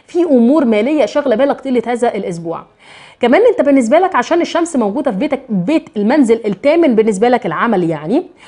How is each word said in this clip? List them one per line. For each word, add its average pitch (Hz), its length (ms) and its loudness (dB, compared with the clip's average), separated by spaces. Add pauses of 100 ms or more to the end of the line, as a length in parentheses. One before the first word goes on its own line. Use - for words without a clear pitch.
في 339 160 -2
امور 269 420 2
ماليه 233 400 0
شاغله 262 300 -2
بالك 269 260 0
طيله 247 260 -2
هذا 240 280 -2
الاسبوع. 165 480 -8 (560)
كمان 254 300 4
انت 320 120 2
بالنسبه 269 380 2
لك 370 160 0
عشان 302 260 0
الشمس 330 340 -4
موجوده 233 360 -2
في 190 60 -6
بيتك، 285 320 -4
بيت 214 480 -2
المنزل 226 480 2
الثامن 277 500 0
بالنسبه 214 340 2
لك 240 160 0
العمل 180 440 -2
يعني، 165 340 -4 (240)